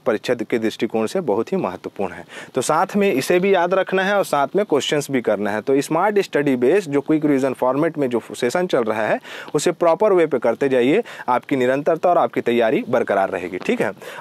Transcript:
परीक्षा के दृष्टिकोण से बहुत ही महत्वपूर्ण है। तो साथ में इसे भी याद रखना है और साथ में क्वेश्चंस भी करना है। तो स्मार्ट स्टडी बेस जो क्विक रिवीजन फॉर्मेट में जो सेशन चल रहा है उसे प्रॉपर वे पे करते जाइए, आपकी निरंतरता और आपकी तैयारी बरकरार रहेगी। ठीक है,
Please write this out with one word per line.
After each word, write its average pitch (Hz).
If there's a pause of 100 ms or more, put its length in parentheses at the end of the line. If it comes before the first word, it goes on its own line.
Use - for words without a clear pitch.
परीक्षा 117
के 117
दृष्टिकोण 110
से 190
बहुत 113
ही 190
महत्वपूर्ण 92
है। 85 (300)
तो 170
साथ 165
में 202
इसे 156
भी 196
याद 180
रखना 190
है 202
और 190
साथ 143
में 202
क्वेश्चंस 143
भी 127
करना 104
है। 107
तो 139
स्मार्ट 190
स्टडी 147
बेस 151
जो 139
क्विक 151
रिवीजन 135
फॉर्मेट 139
में 135
जो 117 (140)
सेशन 180
चल 135
रहा 110
है 220 (340)
उसे 175
प्रॉपर 175
वे 170
पे 139
करते 139
जाइए, 131 (260)
आपकी 123
निरंतरता 143
और 175
आपकी 123
तैयारी 117
बरकरार 104
रहेगी। 90
ठीक 214
है, 110 (300)